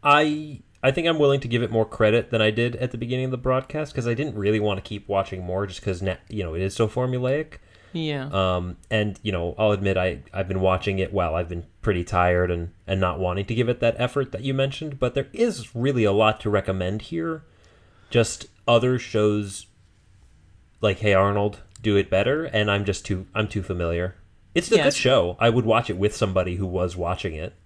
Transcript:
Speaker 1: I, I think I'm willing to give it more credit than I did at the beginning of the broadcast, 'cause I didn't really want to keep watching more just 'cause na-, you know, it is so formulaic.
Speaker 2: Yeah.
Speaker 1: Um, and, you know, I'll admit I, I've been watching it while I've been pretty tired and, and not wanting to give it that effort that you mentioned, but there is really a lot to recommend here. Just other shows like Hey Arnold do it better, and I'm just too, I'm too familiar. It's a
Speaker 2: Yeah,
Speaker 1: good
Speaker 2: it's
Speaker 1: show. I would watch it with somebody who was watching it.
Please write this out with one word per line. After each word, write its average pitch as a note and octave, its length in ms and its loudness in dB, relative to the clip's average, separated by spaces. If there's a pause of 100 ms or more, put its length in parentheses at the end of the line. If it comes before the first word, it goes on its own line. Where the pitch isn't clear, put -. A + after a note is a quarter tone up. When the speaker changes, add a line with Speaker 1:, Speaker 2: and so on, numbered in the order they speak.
Speaker 1:
I, D3+ 580 2 (220)
I C3 80 6
think E3 160 0
I'm E3 120 2
willing C#3 220 6
to C3 60 -8
give A#2 160 0
it A2 80 -4
more A2+ 140 2
credit G#2+ 440 2
than A2+ 120 0
I G#2+ 100 4
did A#2+ 260 -2
at B2 140 -4
the A#2+ 60 -12
beginning B2+ 280 -4
of C3 60 -4
the B2+ 60 -4
broadcast, C3 580 -4
'cause A#2 120 -4
I A#2+ 60 0
didn't C3 220 -4
really G#2 260 2
want G#2 160 0
to F#2+ 100 -12
keep - 220 -12
watching F#2+ 340 -2
more F#2 220 -2
just F#2+ 160 -12
'cause F#2 200 -4
na-, F#2 140 -2 (140)
you G#2 140 -6
know, D#2+ 100 -6
it F2 80 -4
is G2 140 -4
so A2+ 120 2
formulaic. B2+ 680 -2 (380)
Speaker 2:
Yeah. D3+ 360 -4
Speaker 1:
Um, F#2 500 -2 (140)
and, G#2 320 0
you G#2+ 100 -2
know, F2 240 -4
I'll G#2+ 140 4
admit G2 260 0
I, F2+ 220 0 (120)
I've F#2+ 160 -6
been F#2+ 140 -2
watching F#2+ 380 2
it F#2 120 -2
while F2 240 0
I've F2 140 -2
been F2 160 -8 (160)
pretty F#2 240 0
tired F2+ 460 2
and, E2+ 200 -4 (160)
and F#2+ 140 0
not F2+ 180 0
wanting F#2+ 280 -2
to A2+ 80 -4
give A#2 120 0
it A#2+ 140 -2
that A#2 160 2
effort B2+ 340 -2
that - 120 -10
you C3+ 100 -2
mentioned, C#3 460 -4
but B2 160 0
there C3+ 180 -2
is G#3 420 -2
really B2 300 2
a G2+ 80 4
lot G#2+ 280 4
to A2 100 -2
recommend G2 520 -2
here. E3 400 -6 (680)
Just - 340 0 (220)
other A#2+ 320 4
shows G#2 680 0 (1160)
like G2+ 180 2
Hey G#2 140 4
Arnold G2+ 460 2 (220)
do G#2+ 160 4
it G2 120 2
better, B2 360 2
and G#2+ 260 0
I'm G2+ 140 0
just G2 200 -4
too, F#2 200 -4 (100)
I'm G#2+ 140 -2
too G2 140 -4
familiar. F2 520 -4 (400)
It's E3+ 160 0
a A3+ 60 4
Speaker 2:
Yeah, D#3 60 4
Speaker 1:
good C#3 60 4
Speaker 2:
it's - 80 -2
Speaker 1:
show. G2 420 2
I A#2 100 4
would A#2 160 2
watch A2+ 240 2
it F#2 80 -4
with G2+ 180 0
somebody F#2 400 0
who F#2+ 120 -4
was F2+ 280 -2
watching F2 400 -4
it. D#2+ 180 -10 (120)